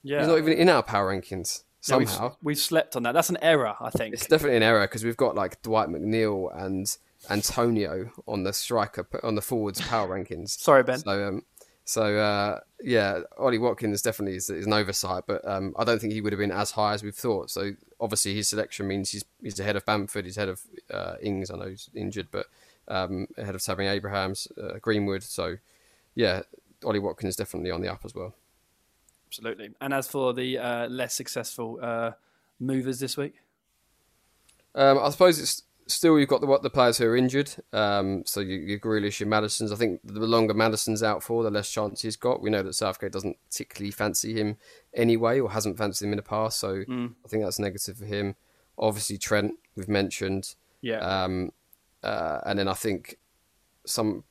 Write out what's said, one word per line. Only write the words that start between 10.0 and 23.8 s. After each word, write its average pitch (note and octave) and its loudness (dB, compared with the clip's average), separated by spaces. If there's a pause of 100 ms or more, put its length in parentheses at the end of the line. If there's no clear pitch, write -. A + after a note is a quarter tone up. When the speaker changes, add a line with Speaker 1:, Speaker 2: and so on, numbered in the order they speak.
Speaker 1:
<laughs> F#2 -4
Speaker 2:
rankings. F2+ -8
Speaker 1:
Sorry, C3+ 6
Ben. B2+ -2
Speaker 2:
So, G2+ -2
um, F#2+ -6 (400)
so, G#2 0
uh, G#2 0 (220)
yeah, G2+ 2 (160)
Ollie B2 2
Watkins G#2+ 0
definitely G2 -2
is, F#2 -6
is F#2 -4
an G#2+ 4
oversight, F#2+ 0
but, G2+ -4
um, G2 -4
I A#2 2
don't A#2 4
think G#2+ -2
he A2 -4
would G#2 0
have G2+ -4
been G2+ 0
as G2+ -2
high G#2+ 2
as G#2 -6
we've G#2 -8
thought. G#2+ -2
So G2 -4 (280)
obviously G#2 0
his G#2 0
selection G#2 -4
means G2 -2
he's, G2+ -8 (180)
he's G2+ -8
ahead G2+ 0
of G2 -4
Bamford, G#2 -2
he's F#2+ -12
ahead G2+ -2
of, F#2 -10 (280)
uh, - -6
Ings, G2 -2
I F#2+ -10
know F#2+ -8
he's F#2+ -14
injured, G2+ -6
but, G2 -6 (420)
um, F#2+ -4 (120)
ahead G2+ -8
of F#2 -8
Tammy G2 -2